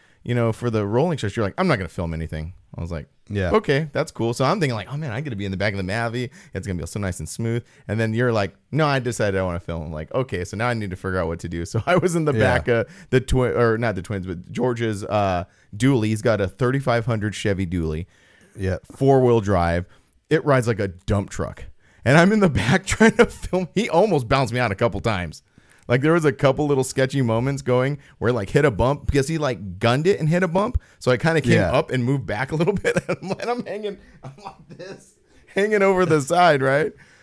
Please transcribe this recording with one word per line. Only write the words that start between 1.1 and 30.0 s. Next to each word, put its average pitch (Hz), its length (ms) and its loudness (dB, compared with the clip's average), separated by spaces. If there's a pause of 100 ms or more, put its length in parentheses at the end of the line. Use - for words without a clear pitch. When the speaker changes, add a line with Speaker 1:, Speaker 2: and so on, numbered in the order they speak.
Speaker 1:
shows?" 101 180 -6
You're 110 100 0
like, 95 120 -6
"I'm 185 100 0
not 143 100 2
gonna 92 100 -6
film 82 260 -6
anything." 80 400 -8 (240)
I 90 40 -10
was 87 100 -8
like, 76 160 -10 (220)
Speaker 2:
Yeah. 95 220 -2
Speaker 1:
"Okay, 147 420 2
that's 147 180 -4
cool." 117 240 -4
So 131 100 0
I'm 185 140 0
thinking, 135 160 -2
like, 101 160 -8
"Oh, 139 60 -8
man, 151 140 -8
I 113 100 -6
get 147 100 -10
to 110 40 -8
be 101 100 -6
in 98 60 -4
the 95 60 -4
back 101 160 -2
of 98 40 -6
the 95 140 -4
Mavi. 117 380 -4 (240)
It's 95 140 -8
gonna 90 120 -4
be 80 60 -6
so 104 140 -10
nice 95 200 -4
and 78 80 -10
smooth." 117 360 -4 (240)
And 107 120 -2
then 110 140 0
you're 120 200 2
like, 101 200 -2 (180)
"No, 156 140 2
I 139 140 0
decided 110 400 -2
I 95 40 0
wanna 87 160 -4
film." 82 220 -8
I'm 78 120 -10
like, 78 200 -10
"Okay, 123 320 -4
so - 120 -12
now 117 100 -2
I 120 80 -2
need 104 160 -6
to 90 40 -6
figure 92 220 -4
out 87 100 0
what 82 120 -6
to 85 100 -10
do." 85 160 -6
<laughs> - 0 -
So 117 220 -4
I 180 80 4
was 170 200 2
in 165 100 0
the 147 80 0
Speaker 2:
Yeah. 113 60 0
Speaker 1:
back 123 280 2
of 117 180 2 (240)
the 127 120 4
twin, 123 340 2
or 113 240 4
not 113 160 -2
the 90 80 -6
twins, 92 240 -6
but 90 240 -10
George's, 113 540 -2
uh, 98 400 0 (300)
dually. 117 320 4
He's 107 140 0
got 107 200 2
a 95 60 2
thirty-five 123 600 0
hundred 107 260 -2
Chevy 98 320 -2
dually. 82 400 -4 (500)
Speaker 2:
Yeah. 92 220 -4 (140)
Speaker 1:
Four-wheel 127 500 6
drive. 90 440 2 (440)
It 156 160 2
rides 127 220 2
like 110 120 -2
a 101 100 -2
dump 98 420 -4
truck. - 320 -8 (420)
And 131 120 6
I'm 180 140 6
in 220 80 2
the 196 100 4
back 123 360 0
<laughs> - 80 -4
trying 220 240 6
to 240 80 8
film. - 480 -4
He 226 160 0
almost 165 380 2
bounced 135 260 0
me 127 60 -2
out 120 120 0
a 95 40 -2
couple 110 240 0
times. 90 420 -4 (460)
Like, 127 140 2
there 156 120 4
was 175 120 2
a 139 60 6
couple 139 360 2
little 135 160 2
sketchy 131 400 0
moments 127 400 -2
going 127 340 0 (220)
where, 110 120 0
like, 110 200 -4
hit 143 120 4
a 151 60 4
bump 113 380 0
because 139 200 2
he, 160 120 -4
like, 101 400 -6
gunned 123 260 2